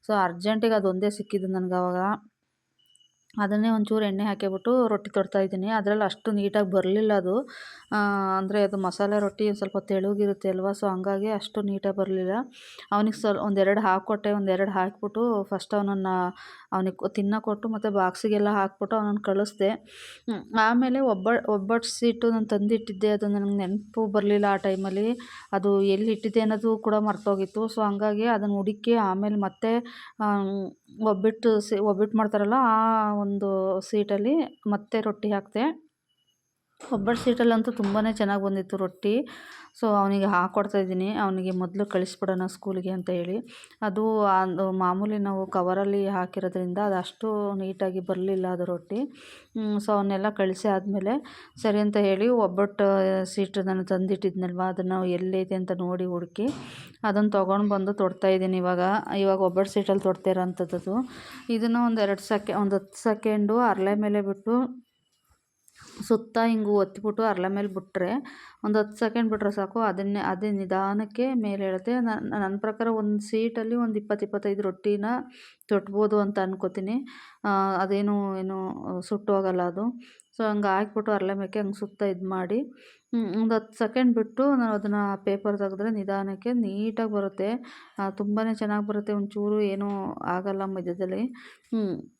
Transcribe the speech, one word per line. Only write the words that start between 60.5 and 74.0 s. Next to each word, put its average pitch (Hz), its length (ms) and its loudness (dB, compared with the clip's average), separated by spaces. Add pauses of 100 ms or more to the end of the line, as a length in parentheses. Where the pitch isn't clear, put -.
ಇದನ್ನು 233 320 2
ಒಂದು 226 180 2
ಎರಡು 196 140 0 (100)
ಸೆಕೆ-, 208 320 0
ಒಂದು 196 120 2
ಹತ್ತು - 340 -4
ಸೆಕೆಂಡು 214 480 2 (100)
ಹರಳೆ 196 280 2 (100)
ಮೇಲೆ 208 160 2 (100)
ಬಿಟ್ಟು 208 240 -2 (1500)
ಸುತ್ತ 226 300 0 (120)
ಹಿಂಗೆ 214 220 0 (100)
ಒತ್ಬಿಟ್ಟು 208 420 -2
ಹರಳೆ 185 320 0
ಮೇಲೆ 202 120 -2
ಬಿಟ್ರೆ 185 420 -4 (540)
ಒಂದು 214 160 2
ಹತ್ತು 214 160 -2
ಸೆಕೆಂಡ್ 226 360 0
ಬಿಟ್ರೆ 208 200 0
ಸಾಕು, 202 280 -4 (100)
ಅದನ್ನೇ, 196 300 -2
ಅದೇ 190 320 -2
ನಿಧಾನಕ್ಕೆ 202 800 -2 (100)
ಮೇಲೆ 196 260 -4
ಏಳುತ್ತೆ. 190 240 -2 (140)
ನನ್-, 214 220 -4
ನನ್ನ 196 360 -2
ಪ್ರಕಾರ 220 220 -2 (120)
ಒಂದು 208 200 0 (100)
ಸೀಟಲ್ಲಿ 226 540 -2
ಒಂದು 220 180 -2